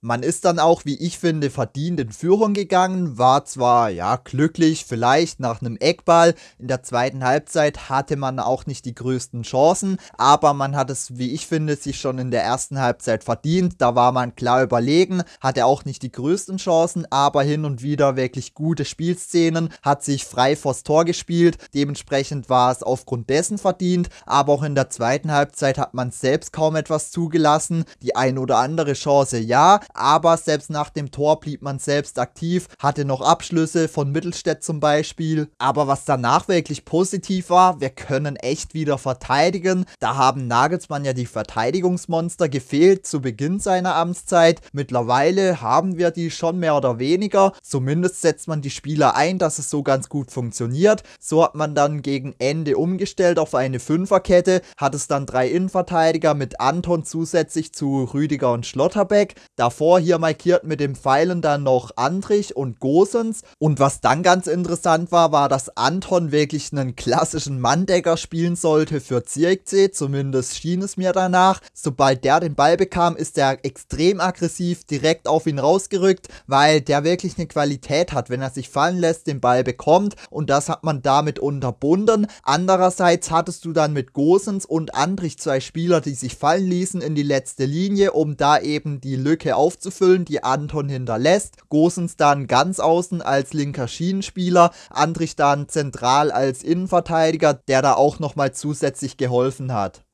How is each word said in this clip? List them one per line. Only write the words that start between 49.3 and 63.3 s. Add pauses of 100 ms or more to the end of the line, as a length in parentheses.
dass
es
so
ganz
gut
funktioniert. (160)
So
hat
man
dann
gegen
Ende
umgestellt
auf
eine
Fünferkette, (160)
hat
es
dann
drei
Innenverteidiger
mit
Anton
zusätzlich
zu
Rüdiger
und
Schlotterbeck. (200)
Davor
hier
markiert
mit
dem
Pfeilen
dann
noch
Andrich
und
Gosens. (160)